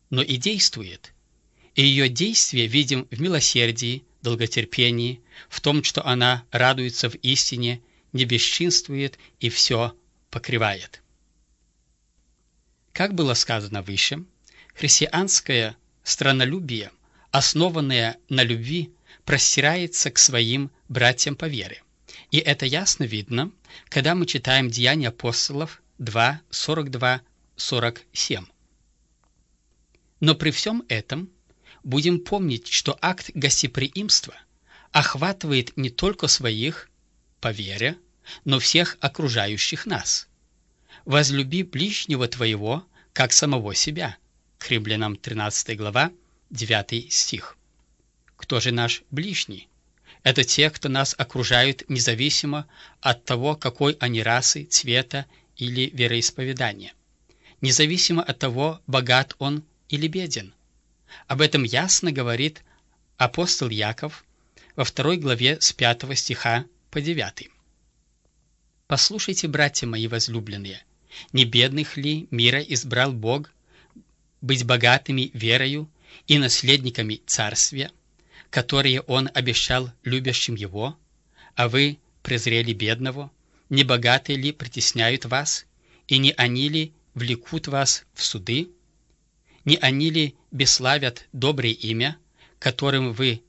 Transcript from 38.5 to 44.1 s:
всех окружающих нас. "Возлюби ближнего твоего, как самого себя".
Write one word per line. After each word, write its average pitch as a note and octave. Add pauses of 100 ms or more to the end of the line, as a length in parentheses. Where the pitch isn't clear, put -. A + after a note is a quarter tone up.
всех -
окружающих A2+
нас. - (800)
"Возлюби C#3
ближнего D#3
твоего, A#2 (280)
как B2+
самого C3
себя". D3+ (400)